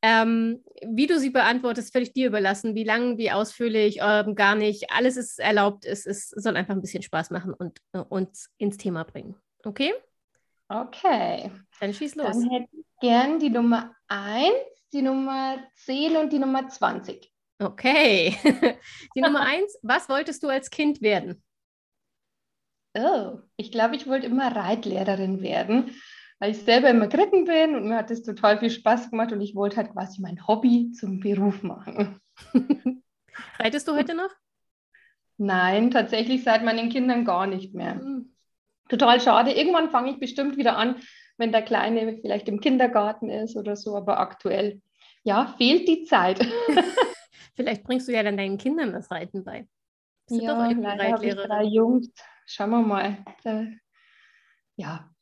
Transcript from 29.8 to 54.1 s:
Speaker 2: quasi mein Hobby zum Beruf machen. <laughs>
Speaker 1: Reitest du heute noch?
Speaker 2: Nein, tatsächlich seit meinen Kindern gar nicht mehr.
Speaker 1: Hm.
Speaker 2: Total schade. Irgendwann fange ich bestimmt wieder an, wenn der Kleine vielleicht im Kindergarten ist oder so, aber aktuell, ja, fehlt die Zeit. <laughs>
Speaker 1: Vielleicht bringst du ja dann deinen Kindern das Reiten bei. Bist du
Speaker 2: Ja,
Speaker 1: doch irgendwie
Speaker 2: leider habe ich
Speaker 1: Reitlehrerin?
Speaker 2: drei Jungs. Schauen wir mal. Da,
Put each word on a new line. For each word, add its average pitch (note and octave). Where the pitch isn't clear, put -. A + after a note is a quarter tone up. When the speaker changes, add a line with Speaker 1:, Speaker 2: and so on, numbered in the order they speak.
Speaker 2:
quasi F#3+
mein F3
Hobby A#3+
zum G3
Beruf G3
machen. -
<laughs> C4
Speaker 1:
Reitest A#3
du D#4
heute D4
noch? F4+
Speaker 2:
Nein, G3
tatsächlich A#3+
seit A3+
meinen A3+
Kindern B3
gar F#3+
nicht F#3+
mehr. F3+
Speaker 1:
Hm. C4
Speaker 2:
Total A#3
schade. A#3
Irgendwann D#4+
fange B3+
ich C#4
bestimmt C#4
wieder A#3+
an, A#3+
wenn A3+
der A3
Kleine A3
vielleicht G#3
im G#3
Kindergarten A#3
ist A3
oder G#3
so, G#3
aber G3
aktuell, G3+
ja, A3+
fehlt D4
die D#4+
Zeit. F#3+
<laughs> -
Speaker 1:
Vielleicht G#3+
bringst B3+
du B3+
ja A3
dann G3+
deinen G3
Kindern C4+
das E3+
Reiten F3+
bei. -
Bist A#3
du A3+
Speaker 2:
Ja, A#3
Speaker 1:
doch A#3
irgendwie A#3
Speaker 2:
leider G3+
habe A3
ich G3+
Speaker 1:
Reitlehrerin? G3
Speaker 2:
drei G#3+
Jungs. A3+
Schauen -
wir A#3
mal. G3+
Da, A3